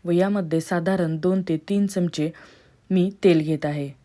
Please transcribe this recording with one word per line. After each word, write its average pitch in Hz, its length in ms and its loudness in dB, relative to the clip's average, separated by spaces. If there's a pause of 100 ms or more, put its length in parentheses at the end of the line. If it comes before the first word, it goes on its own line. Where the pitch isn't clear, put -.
व 175 60 -2
यामध्ये 175 500 0
साधारण 175 560 -2
दोन 185 240 0
ते 165 160 -4 (120)
तीन 202 180 0
चमचे 170 420 -2 (600)
मी 185 200 2 (140)
तेल 165 180 6
घेत 151 240 -2
आहे. 147 240 -6 (160)